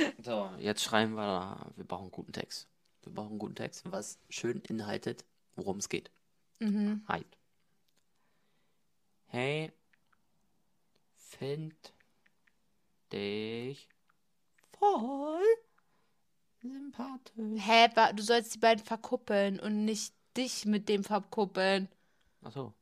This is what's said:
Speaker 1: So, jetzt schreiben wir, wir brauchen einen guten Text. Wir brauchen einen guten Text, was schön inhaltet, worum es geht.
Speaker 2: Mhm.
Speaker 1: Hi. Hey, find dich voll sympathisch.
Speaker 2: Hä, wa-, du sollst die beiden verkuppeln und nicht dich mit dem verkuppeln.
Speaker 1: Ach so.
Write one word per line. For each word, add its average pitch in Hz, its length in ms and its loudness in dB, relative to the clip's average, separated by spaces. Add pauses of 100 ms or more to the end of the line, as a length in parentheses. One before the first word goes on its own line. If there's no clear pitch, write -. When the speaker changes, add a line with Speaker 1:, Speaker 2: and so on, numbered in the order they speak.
(220)
Speaker 1:
So, 104 360 -4
jetzt 104 240 -2
schreiben 110 320 4
wir, 101 640 -4
wir 95 80 -12
brauchen 90 200 -8
einen 92 60 -14
guten - 220 -12
Text. - 360 -10 (340)
Wir - 120 -18
brauchen 107 160 -8
einen 107 80 -8
guten 101 160 -8
Text, - 360 -10
was - 280 -10 (100)
schön - 340 -4
inhaltet, 104 600 -6 (320)
worum 98 220 -4
es - 100 -6
geht. - 220 -6 (480)
Speaker 2:
Mhm. 208 500 0
Speaker 1:
Hi. 175 160 -2 (2000)
Hey, 143 460 -4 (1400)
find 156 760 -10 (1200)
dich 110 760 -6 (880)
voll 302 640 0 (1200)
sympathisch. 254 1040 -8
Speaker 2:
Hä, 233 300 10
wa-, 226 180 6
du 208 100 -4
sollst 233 320 2
die 220 40 -12
beiden 226 260 6
verkuppeln 208 760 0
und 208 240 0
nicht 214 280 -2 (240)
dich 247 300 -2
mit 208 220 2
dem 202 160 2
verkuppeln. 196 840 0 (540)
Speaker 1:
Ach 113 100 -14
so. 120 300 -8